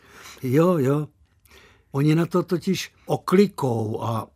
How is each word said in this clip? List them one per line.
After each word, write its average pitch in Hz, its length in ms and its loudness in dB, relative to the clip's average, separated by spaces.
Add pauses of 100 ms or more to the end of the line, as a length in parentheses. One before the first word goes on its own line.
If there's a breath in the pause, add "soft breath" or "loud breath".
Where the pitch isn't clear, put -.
(440 loud breath)
Jo, 160 340 2
jo. 143 300 0 (840 soft breath)
Oni 151 240 2
na 165 100 2
to 175 180 -2
totiž 175 480 -4 (140)
oklikou 120 1000 0
a 113 320 -4